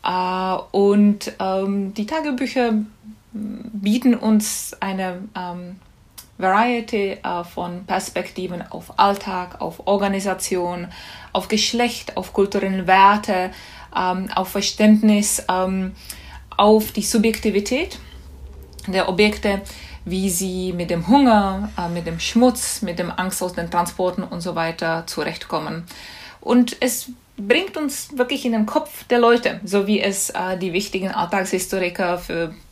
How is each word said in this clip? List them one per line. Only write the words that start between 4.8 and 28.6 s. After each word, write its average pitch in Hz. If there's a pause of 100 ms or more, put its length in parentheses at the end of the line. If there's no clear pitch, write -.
ähm, 180 (600)
Variety, 208
äh, 175
von 175
Perspektiven 180
auf -
Alltag, 196
auf -
Organisation, 190 (460)
auf 185
Geschlecht, 233
auf -
kulturelle 196
Werte, 190 (440)
ähm, 185
auf 185
Verständnis, 208
ähm, 190 (680)
auf 214
die 208
Subjektivität 220 (880)
der 190
Objekte, 202 (420)
wie 190
sie 185
mit 175
dem 170
Hunger, 214
äh, 175
mit 170
dem 165
Schmutz, -
mit 175
dem 175
Angst 185
aus 180
den 170
Transporten 180
und 175
so 175
weiter 165
zurechtkommen. 160 (560)
Und 247
es 247 (260)
bringt 277
uns 294
wirklich 254
in 240
den 220